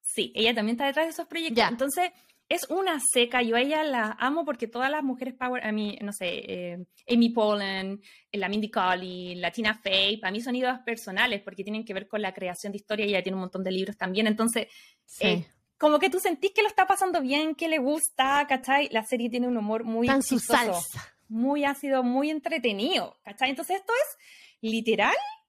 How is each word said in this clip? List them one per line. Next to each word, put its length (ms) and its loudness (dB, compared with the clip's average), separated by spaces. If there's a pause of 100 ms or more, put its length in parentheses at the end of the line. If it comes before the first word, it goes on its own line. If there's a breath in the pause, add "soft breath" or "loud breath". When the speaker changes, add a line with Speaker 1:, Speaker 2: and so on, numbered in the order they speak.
Speaker 1:
Sí, 320 -6
ella 200 2
también 200 0
está 120 -2
detrás 200 0
de 60 -4
esos 140 -8
proyectos. 300 -4
Speaker 2:
Ya. 120 4
Speaker 1:
Entonces, 420 0 (380 soft breath)
es 200 -2
una 320 0
seca. 420 2
Yo 140 0
a 40 4
ella 240 0
la 340 -2
amo 260 0
porque 220 -4
todas 240 -2
las 140 -2
mujeres 300 -4
power, 300 -4
a 60 -2
mí, 320 -2
no 100 -6
sé, 140 -6 (260)
eh, 320 -8 (240 soft breath)
Amy 220 6
Poehler, 720 0 (320 soft breath)
eh, 60 -4
la 100 -2
Mindy 220 -2
Kaling, 720 -2
la 120 -2
Tina 220 0
Fey, 440 2
para 140 -4
mí 100 -4
son 140 -2
ídolas 240 0
personales 600 -2
porque 200 -12
tienen 220 -6
que 100 -10
ver 140 -6
con 120 -4
la 140 -4
creación 380 -8
de 60 -8
historia. 280 -2
Ella 160 0
tiene 140 -4
un 60 -2
montón 200 -6
de 80 -2
libros 260 -4
también. 300 0
Entonces, 400 0 (400 loud breath)
Speaker 2:
Sí. 200 -6
Speaker 1:
eh, 200 2 (320)
como 220 6
que 100 4
tú 80 0
sentís 340 0
que 100 4
lo 60 4
está 200 4
pasando 320 2
bien, 340 0
que 140 -2
le 100 2
gusta, 680 2
¿cachai? 420 2
La 140 0
serie 260 0
tiene 160 0
un 100 0
humor 280 -2
muy 240 2
Speaker 2:
Está 80 6
en 80 4
su 160 0
Speaker 1:
chistoso, 180 2 (140)
Speaker 2:
salsa. 420 -8 (140)
Speaker 1:
muy 360 0
ácido, 380 0
muy 280 2
entretenido, 920 -2
¿cachai? 280 -4
Entonces 260 -2
esto 160 -4
es 260 0 (420 loud breath)
literal 540 2 (340)